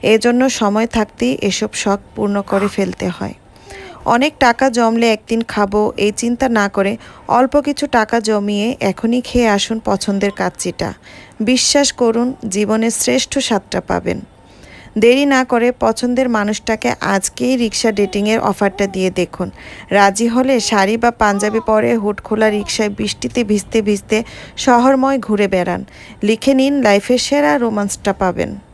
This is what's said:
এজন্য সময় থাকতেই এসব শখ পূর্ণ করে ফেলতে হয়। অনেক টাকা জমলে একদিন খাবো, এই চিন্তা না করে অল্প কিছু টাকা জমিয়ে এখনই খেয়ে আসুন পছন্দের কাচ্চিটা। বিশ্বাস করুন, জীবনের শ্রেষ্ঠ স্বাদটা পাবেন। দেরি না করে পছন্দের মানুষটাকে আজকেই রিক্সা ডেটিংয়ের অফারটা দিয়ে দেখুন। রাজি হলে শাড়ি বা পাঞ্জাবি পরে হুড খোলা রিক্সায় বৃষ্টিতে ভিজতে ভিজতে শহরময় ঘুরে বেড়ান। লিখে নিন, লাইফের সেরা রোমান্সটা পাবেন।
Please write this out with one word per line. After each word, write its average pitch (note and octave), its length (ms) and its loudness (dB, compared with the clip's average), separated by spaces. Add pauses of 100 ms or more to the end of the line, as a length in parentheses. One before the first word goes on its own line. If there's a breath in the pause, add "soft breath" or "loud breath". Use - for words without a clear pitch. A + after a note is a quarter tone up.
এজন্য A#3+ 480 2
সময় G#3+ 380 0
থাকতেই A#3 540 -2
এসব G#3 320 -2
শখ G3+ 260 -2 (160)
পূর্ণ G3+ 260 -2
করে G3 260 -2
ফেলতে F#3+ 400 -4
হয়। F#3+ 260 -8 (720 loud breath)
অনেক B3+ 340 2
টাকা B3+ 300 4
জমলে A#3 420 2
একদিন A3+ 300 -2
খাবো, G#3 560 -2
এই G#3 200 0
চিন্তা A#3+ 320 -2
না G#3 200 2
করে G3+ 280 -2 (300 loud breath)
অল্প C4+ 340 2
কিছু C#4+ 260 -4
টাকা A#3 320 0
জমিয়ে G#3 600 -2
এখনই A3+ 420 0
খেয়ে A#3+ 260 0
আসুন G#3+ 380 0
পছন্দের G3+ 460 -2
কাচ্চিটা। F3+ 640 -6 (480 loud breath)
বিশ্বাস C4 500 2
করুন, A#3+ 420 0 (160)
জীবনের G#3+ 400 0
শ্রেষ্ঠ B3+ 480 -2
স্বাদটা A3+ 440 -2
পাবেন। F3 380 -4 (760 loud breath)
দেরি A#3+ 280 4
না C4+ 180 2
করে B3 360 0
পছন্দের B3 500 0
মানুষটাকে A3 600 -2 (120)
আজকেই A#3+ 560 -2
রিক্সা A3+ 340 0
ডেটিংয়ের G#3 480 0
অফারটা G3 480 -2
দিয়ে F#3+ 220 -2
দেখুন। F3+ 420 -4 (400 loud breath)
রাজি G3+ 360 4
হলে B3+ 320 2
শাড়ি G#3 380 0
বা A#3 140 2
পাঞ্জাবি G#3 480 0
পরে A3 360 2
হুড G#3 260 -4
খোলা G#3+ 280 0
রিক্সায় G#3 400 -2
বৃষ্টিতে G#3+ 540 -4
ভিজতে G#3+ 380 0
ভিজতে G#3 420 -2 (340 loud breath)
শহরময় C4 640 4
ঘুরে G#3 280 0
বেড়ান। F#3 380 -2 (380 loud breath)
লিখে A3 300 2
নিন, C4+ 280 2
লাইফের G#3 360 4
সেরা D4 400 2
রোমান্সটা G#3 560 -2
পাবেন। F#3+ 460 -4 (140)